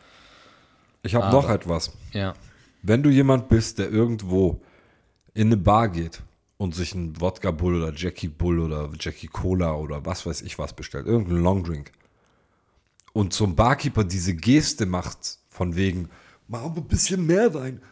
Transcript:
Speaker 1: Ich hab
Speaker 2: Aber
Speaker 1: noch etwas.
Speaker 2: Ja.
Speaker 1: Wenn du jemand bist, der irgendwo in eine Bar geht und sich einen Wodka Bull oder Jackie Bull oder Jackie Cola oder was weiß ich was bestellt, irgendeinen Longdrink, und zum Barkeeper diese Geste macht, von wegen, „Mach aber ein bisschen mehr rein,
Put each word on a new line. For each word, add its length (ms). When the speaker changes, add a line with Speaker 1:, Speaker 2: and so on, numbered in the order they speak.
Speaker 1:
Ich 120
hab 100
Speaker 2:
Aber 80
Speaker 1:
noch 80
etwas. 420
Speaker 2:
Ja. 220
Speaker 1:
Wenn 200
du 80
jemand 380
bist, 300
der 120
irgendwo 720
in 140
eine 100
Bar 320
geht 320
und 180
sich 200
einen 260
Wodka 300
Bull 260
oder 180
Jackie 340
Bull 300
oder 400
Jackie 300
Cola 460
oder 300
was 220
weiß 160
ich 160
was 140
bestellt, 340
irgendeinen 360
Longdrink, 500
und 200
zum 240
Barkeeper 480
diese 300
Geste 520
macht, 520
von 260
wegen, 360
„Mach 160
aber 180
ein 60
bisschen 400
mehr 260
rein, 280